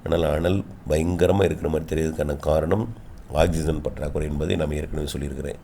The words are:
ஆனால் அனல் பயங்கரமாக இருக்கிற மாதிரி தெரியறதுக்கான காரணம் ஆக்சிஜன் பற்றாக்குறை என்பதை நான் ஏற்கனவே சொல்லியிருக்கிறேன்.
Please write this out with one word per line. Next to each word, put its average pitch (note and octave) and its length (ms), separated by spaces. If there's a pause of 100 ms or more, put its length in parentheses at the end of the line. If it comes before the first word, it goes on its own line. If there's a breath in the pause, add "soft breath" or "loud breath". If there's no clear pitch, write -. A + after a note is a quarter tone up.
ஆனால் E2 300
அனல் F2 260 (300)
பயங்கரமாக F2+ 580
இருக்கிற E2 240
மாதிரி D#2+ 180
தெரியறதுக்கான D#2 480 (100)
காரணம் E2 360 (480)
ஆக்சிஜன் D#2 540
பற்றாக்குறை D2+ 460
என்பதை D#2 240
நான் D2+ 240
ஏற்கனவே D2+ 340
சொல்லியிருக்கிறேன். C#2+ 500